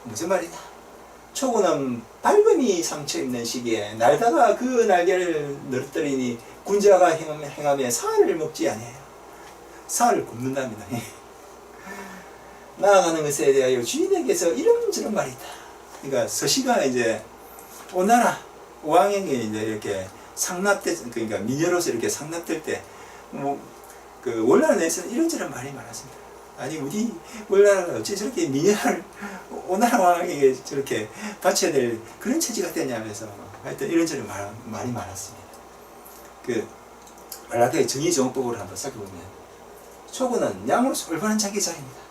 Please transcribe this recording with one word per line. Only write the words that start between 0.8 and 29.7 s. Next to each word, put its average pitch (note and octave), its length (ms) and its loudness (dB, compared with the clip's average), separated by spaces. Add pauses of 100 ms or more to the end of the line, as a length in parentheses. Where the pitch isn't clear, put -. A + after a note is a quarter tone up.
초구는 D#3 680 0 (220)
밝음이 C#4 580 6
상처 D#3 380 -6
입는 B2 260 -4
시기에 A2+ 480 -4
날다가 A#3 640 4
그 B3 80 -4
날개를 F3+ 920 2 (140)
늘어뜨리니 C3 720 -2 (240)
군자가 G3 460 6
행함-, D#3 340 -4
행함에 C#3+ 480 0
사흘을 G#4 440 2
먹지 - 320 -4
아니해요. - 300 -6 (880)
사흘을 A#3+ 380 2
굶는답니다. B2 600 -6
<laughs> - 1900 -16
나아가는 E3+ 460 6
것에 C#3+ 300 4
대하여 B2+ 300 4
주인에게서 D4+ 680 0
이런저런 A4+ 600 2
말이 - 180 -2
있다. - 140 -16 (560)
그러니까 B2 260 -2
서씨가 B3 580 0
이제 A#2+ 380 0 (680)
오나라 G3+ 460 4 (440)
왕에게 F#3 500 2
이제 A2 280 -4
이렇게 G2+ 460 -6 (300)
상납될, G#3 720 -2
그러니까 - 280 -4
미녀로서 D3+ 500 0
이렇게 A#2 180 -2
상납될 D#3+ 560 -6
때, - 180 -6 (500)
뭐, C#3 280 -4 (640)
그 A2+ 260 -2
월나라 D4 280 6
내에서는 E3+ 340 -2
이런저런 C#4+ 400 -2
말이 C3 220 -10
많았습니다. - 460 -16 (400)
아니, D3 200 -8
우리 G#3 360 -4 (360)
월나라가 G3 480 6
어째 - 180 -4
저렇게 F3+ 320 -2
미녀를 F#3+ 560 2 (640)
오나라 A3 320 4